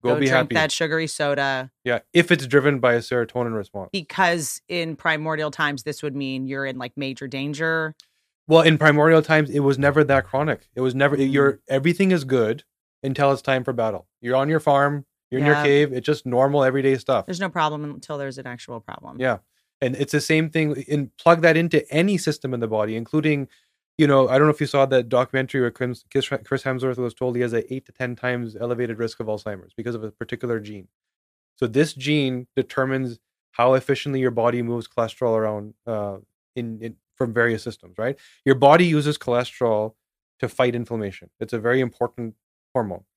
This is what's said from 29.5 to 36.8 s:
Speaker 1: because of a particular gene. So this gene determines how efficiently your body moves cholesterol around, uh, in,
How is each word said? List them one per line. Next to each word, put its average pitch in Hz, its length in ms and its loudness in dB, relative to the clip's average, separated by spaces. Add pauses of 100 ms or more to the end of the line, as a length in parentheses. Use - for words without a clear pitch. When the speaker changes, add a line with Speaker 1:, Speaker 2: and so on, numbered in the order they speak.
Speaker 1:
because 117 200 -8
of 107 100 -10
a 107 60 -10
particular 117 500 -6
gene. 104 280 -16 (680)
So 127 120 -2
this 139 260 0
gene 131 640 -2
determines 131 640 -4 (320)
how 127 220 4
efficiently 135 460 -2
your 127 120 2
body 120 300 0
moves 117 260 -6
cholesterol 113 480 -2
around, 107 380 -4 (120)
uh, 101 320 -6 (380)
in, 113 260 -8